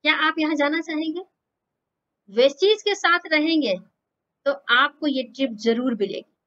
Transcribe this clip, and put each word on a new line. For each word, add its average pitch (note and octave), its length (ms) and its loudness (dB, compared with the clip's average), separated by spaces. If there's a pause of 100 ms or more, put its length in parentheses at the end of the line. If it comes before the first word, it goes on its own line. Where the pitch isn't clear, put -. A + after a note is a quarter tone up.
क्या D4+ 120 2
आप D#4 240 0
यहाँ D#4 160 -2
जाना D4 260 0
चाहेंगे? D#4+ 400 -6 (1080)
वेस्टीज C#4 520 2
के G4+ 120 -2
साथ F4 320 2
रहेंगे D4+ 480 0 (680)
तो C#4 80 0
आपको C#4 540 0
ये C4 160 0
ट्रिप C4+ 280 -4
जरूर A3+ 440 -2
मिलेगी - 420 -6 (100)